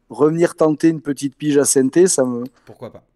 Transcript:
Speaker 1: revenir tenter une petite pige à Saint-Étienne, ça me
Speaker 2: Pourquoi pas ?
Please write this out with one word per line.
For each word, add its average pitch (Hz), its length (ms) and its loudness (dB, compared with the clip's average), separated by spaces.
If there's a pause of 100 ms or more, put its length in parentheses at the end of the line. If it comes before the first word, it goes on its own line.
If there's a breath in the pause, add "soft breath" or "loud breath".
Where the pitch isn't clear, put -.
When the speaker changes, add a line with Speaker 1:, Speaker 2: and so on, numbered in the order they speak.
Speaker 1:
revenir 156 460 0
tenter 156 320 0
une 160 140 0
petite 143 340 -8
pige 147 220 -2
à 139 80 4
Saint-Étienne, 139 420 2
ça 139 160 -2
me 123 220 -6 (200)
Speaker 2:
Pourquoi 110 260 -20
pas ? - 120 -20 (120)